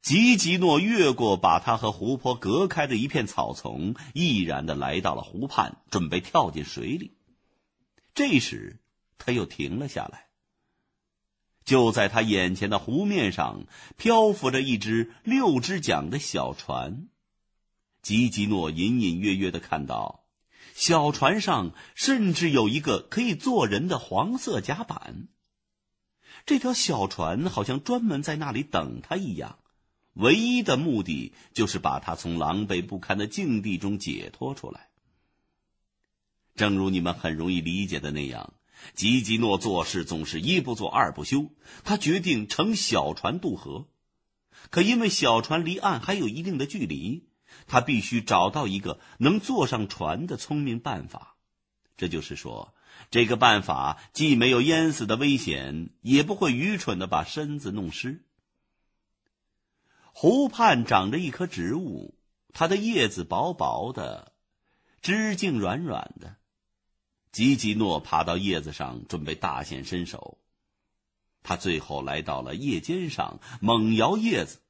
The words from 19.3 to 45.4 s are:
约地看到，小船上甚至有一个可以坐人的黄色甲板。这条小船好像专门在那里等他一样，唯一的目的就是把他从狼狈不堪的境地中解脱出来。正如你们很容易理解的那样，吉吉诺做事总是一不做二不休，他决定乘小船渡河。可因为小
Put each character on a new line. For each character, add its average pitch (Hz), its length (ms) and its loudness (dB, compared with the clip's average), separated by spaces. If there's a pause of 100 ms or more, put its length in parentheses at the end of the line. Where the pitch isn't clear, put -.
约 95 160 0
地 - 80 -6
看 76 260 -6
到， 55 400 -8 (480)
小 151 380 2
船 160 280 2
上 113 340 0 (200)
甚 220 400 2
至 170 160 2
有 123 180 6
一 127 120 2
个 147 220 0
可 - 200 -4
以 233 140 0
坐 214 320 2
人 104 200 0
的 156 120 -2
黄 185 400 -2
色 156 200 -2
甲 156 240 -4
板。 - 440 -12 (1200)
这 285 100 4
条 247 160 0
小 117 340 0
船 92 400 -2
好 139 160 -2
像 131 200 -2
专 240 200 -2
门 147 200 0
在 151 140 -4
那 147 140 -6
里 123 120 -4
等 69 400 -4
他 - 120 -4
一 165 200 -4
样， 69 240 -10 (540)
唯 117 200 6
一 240 300 2
的 139 140 2
目 131 260 0
的 76 300 -6 (200)
就 107 140 2
是 92 100 -4
把 69 220 0
他 82 160 -6
从 85 240 -4
狼 90 280 0
狈 90 160 -2
不 92 140 -8
堪 95 220 -4
的 104 80 -2
境 123 340 -2
地 98 160 -2
中 101 220 -4
解 50 340 -8
脱 135 220 -8
出 - 160 -14
来。 - 180 -20 (1700)
正 104 200 2
如 95 140 2
你 92 100 2
们 87 140 0
很 80 240 -4
容 87 160 -2
易 87 80 0
理 87 240 -2
解 85 140 -4
的 73 100 -6
那 73 160 -4
样， 55 280 -12 (420)
吉 120 260 2
吉 110 160 0
诺 107 220 2
做 90 260 0
事 90 180 -4
总 78 220 -4
是 82 160 -6
一 170 180 2
不 123 140 -4
做 104 160 -6
二 104 240 0
不 73 100 -10
休， 143 280 -2 (320)
他 202 140 0
决 170 220 2
定 135 280 -2
乘 208 280 0
小 80 380 0
船 135 260 -4
渡 160 160 -4
河。 78 300 -12 (880)
可 175 100 2
因 233 180 4
为 226 80 2
小 117 360 4